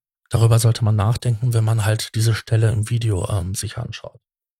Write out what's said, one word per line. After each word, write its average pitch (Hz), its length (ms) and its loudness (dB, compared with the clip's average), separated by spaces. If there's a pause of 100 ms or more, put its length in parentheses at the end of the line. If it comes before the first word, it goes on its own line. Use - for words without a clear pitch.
(300)
Darüber 113 280 4
sollte 113 260 2
man 107 120 2
nachdenken, 117 580 0
wenn 110 100 2
man 110 200 0
halt 107 300 -2
diese 110 200 2
Stelle 113 380 0
im 107 180 -2
Video, 113 380 -2
ähm, 95 260 -4
sich - 240 -8
anschaut. - 420 -14 (400)